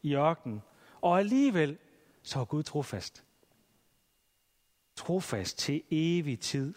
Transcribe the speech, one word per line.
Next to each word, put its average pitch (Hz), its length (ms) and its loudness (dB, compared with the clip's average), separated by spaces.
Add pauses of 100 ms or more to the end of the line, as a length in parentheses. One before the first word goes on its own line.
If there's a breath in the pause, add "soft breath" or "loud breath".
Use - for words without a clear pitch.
i 143 140 0
ørkenen. 139 460 0 (400 soft breath)
Og 175 180 4
alligevel, 208 580 2 (440 soft breath)
så - 180 -6
er 120 60 -2
Gud 151 180 -2
trofast. - 640 -6 (1700)
Trofast 147 640 -4
til 147 340 -2
evig 160 480 0
tid. 139 380 -4